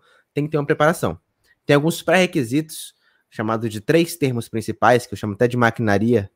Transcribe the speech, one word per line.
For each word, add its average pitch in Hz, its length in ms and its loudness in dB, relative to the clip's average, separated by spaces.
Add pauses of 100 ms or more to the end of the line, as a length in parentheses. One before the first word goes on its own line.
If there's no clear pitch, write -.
(320)
tem 147 120 -4
que 147 60 -8
ter 151 80 -2
uma 143 80 -4
preparação. 151 520 0 (480)
Tem 143 80 4
alguns 151 280 0
pré-requisitos, 160 920 -2 (360)
chamado 110 380 -4
de 104 120 -10
três 165 360 0
termos 123 320 -2
principais, 113 580 0
que - 80 -14
eu - 40 -8
chamo 104 160 -4
até 120 140 2
de 120 80 -4
maquinaria 113 800 2